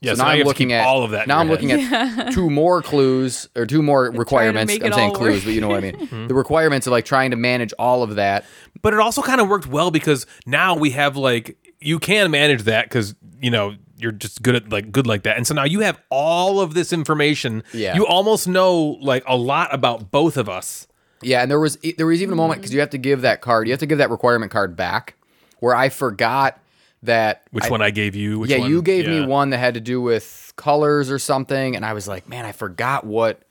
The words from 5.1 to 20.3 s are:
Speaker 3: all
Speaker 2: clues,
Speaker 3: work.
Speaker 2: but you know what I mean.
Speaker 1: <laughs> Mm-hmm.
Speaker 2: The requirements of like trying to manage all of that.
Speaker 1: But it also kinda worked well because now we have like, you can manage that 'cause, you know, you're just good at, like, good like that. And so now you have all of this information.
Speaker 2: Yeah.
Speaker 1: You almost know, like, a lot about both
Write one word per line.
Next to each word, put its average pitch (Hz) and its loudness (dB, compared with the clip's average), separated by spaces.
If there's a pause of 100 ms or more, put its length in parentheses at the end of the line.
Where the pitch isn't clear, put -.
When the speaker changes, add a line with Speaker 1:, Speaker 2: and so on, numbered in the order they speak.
Speaker 3:
all 202 -4
Speaker 2:
clues, 110 2
Speaker 3:
work. 98 -2
Speaker 2:
but 110 0
you 110 0
know 107 -2
what 101 0
I 98 -4
mean. 95 -6
Speaker 1:
<laughs> - -12
Mm-hmm. 113 -10
Speaker 2:
The 131 0
requirements 143 0
of 127 0
like 117 2
trying 131 2
to 123 -2
manage 120 -2
all 123 2
of 107 -4
that. 101 0 (380)
Speaker 1:
But 214 2
it 214 2
also 226 0
kinda 254 2
worked 190 -2
well 156 0
because 151 0 (220)
now 170 2
we 151 2
have 143 0
like, 120 -2 (220)
you 151 -2
can 196 0
manage 143 2
that 110 0
'cause, 107 -2 (260)
you 123 -2
know, 104 -2 (240)
you're 113 -6
just 104 -12
good 123 2
at, 110 -4
like, 107 -6
good 131 0
like 104 -2
that. 107 0
And 120 -4
so - -2
now 147 -2
you 165 -2
have 190 -2 (100)
all 170 0
of 160 -2
this 170 -2
information. 147 0 (100)
Speaker 2:
Yeah. 104 -4
Speaker 1:
You 196 4
almost 196 2
know, 180 2
like, 131 0
a 131 2
lot 139 -2
about 120 -2
both 147 2